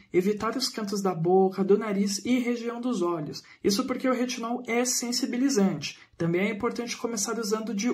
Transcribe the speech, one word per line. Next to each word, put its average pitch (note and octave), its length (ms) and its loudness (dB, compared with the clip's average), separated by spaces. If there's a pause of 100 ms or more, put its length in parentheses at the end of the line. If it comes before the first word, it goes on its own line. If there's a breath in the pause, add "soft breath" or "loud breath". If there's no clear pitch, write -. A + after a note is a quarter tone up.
(140 loud breath)
evitar G#3 420 2
os B3+ 140 -2
cantos G#3 320 -4
da F#3+ 120 2
boca, F#3 480 4
do G3 160 6
nariz G3+ 460 0
e B3 160 2
região A#3 400 -2
dos A#3+ 220 -2
olhos. D#3+ 420 -2 (180 loud breath)
Isso G3+ 240 2
porque C4+ 220 -2
o B3+ 60 4
retinol A#3+ 520 -4
é A#3+ 200 0
sensibilizante. A#3 1120 0 (180 loud breath)
Também F3 300 0
é A3+ 60 -2
importante A#3 420 -4
começar A#3 420 -4
usando A3 360 -2
de A#3 200 -2